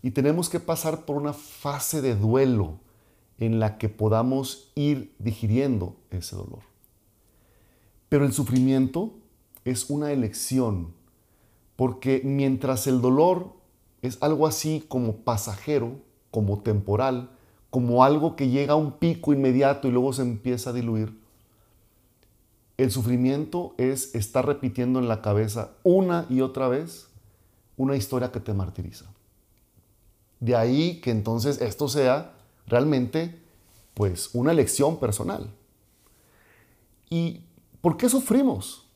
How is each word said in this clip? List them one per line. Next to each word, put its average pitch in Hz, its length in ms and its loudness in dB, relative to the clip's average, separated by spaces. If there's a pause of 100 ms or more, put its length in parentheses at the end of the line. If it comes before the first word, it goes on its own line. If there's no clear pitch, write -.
Y 127 80 -2
tenemos 151 400 2
que 175 100 -4
pasar 160 460 -4
por 143 120 -4
una 147 160 -4
fase 143 680 -6
de 127 140 2
duelo 110 640 2 (580)
en 113 220 0
la 107 180 0
que 110 100 -4
podamos 117 840 0
ir 143 460 0
digiriendo 110 800 0 (120)
ese 92 260 -10
dolor. 92 260 -12 (1500)
Pero 143 160 4
el 127 80 0
sufrimiento 131 800 0 (500)
es 127 280 -6
una 147 200 -2
elección, 110 840 -2 (800)
porque 131 500 0
mientras 135 640 0
el 127 120 2
dolor 160 540 2 (480)
es 123 220 -6
algo 156 240 2
así 156 400 -4
como 113 300 -4
pasajero, 120 840 -4 (280)
como 104 280 0
temporal, 110 720 0 (380)
como 123 340 4
algo 151 320 4
que 135 140 0
llega 139 240 2
a - 20 6
un 151 160 2
pico 165 400 0
inmediato 139 560 4
y 123 40 2
luego 127 200 2
se 127 100 -4
empieza 123 500 -4
a - 20 -4
diluir, 110 440 -2 (1600)
el 127 160 2
sufrimiento 131 840 -2
es 131 380 -2
estar 123 300 -2
repitiendo 127 540 -2
en 123 80 0
la 110 140 -2
cabeza 107 500 -2 (120)
una 175 460 4
y 127 120 2
otra 131 260 -2
vez 147 400 -4 (680)
una 135 180 0
historia 123 380 -2
que 110 80 -6
te 107 120 -6
martiriza. 87 520 -8 (1400)
De 120 160 2
ahí 151 420 2
que 123 120 -2
entonces 113 500 -2
esto 127 260 -4
sea 135 460 0 (340)
realmente, 143 760 0 (520)
pues, 95 400 -2
una 123 180 2
elección 147 480 2
personal. 107 540 -4 (1600)
¿Y 170 340 -4 (360)
por 165 160 2
qué 247 140 2
sufrimos? 254 840 0